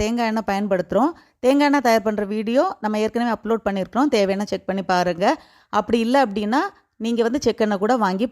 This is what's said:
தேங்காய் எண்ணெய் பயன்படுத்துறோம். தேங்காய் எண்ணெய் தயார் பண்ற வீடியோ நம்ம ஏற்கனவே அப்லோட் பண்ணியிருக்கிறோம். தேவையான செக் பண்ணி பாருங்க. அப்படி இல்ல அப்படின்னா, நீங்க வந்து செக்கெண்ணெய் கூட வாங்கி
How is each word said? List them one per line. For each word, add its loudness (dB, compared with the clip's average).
தேங்காய் -2
எண்ணெய் -4
பயன்படுத்துறோம். 0
தேங்காய் 4
எண்ணெய் 2
தயார் 2
பண்ற -2
வீடியோ 0
நம்ம -2
ஏற்கனவே -2
அப்லோட் -2
பண்ணியிருக்கிறோம். -2
தேவையான 0
செக் -8
பண்ணி -4
பாருங்க. 0
அப்படி 0
இல்ல 4
அப்படின்னா, -2
நீங்க 0
வந்து -4
செக்கெண்ணெய் 0
கூட 2
வாங்கி -2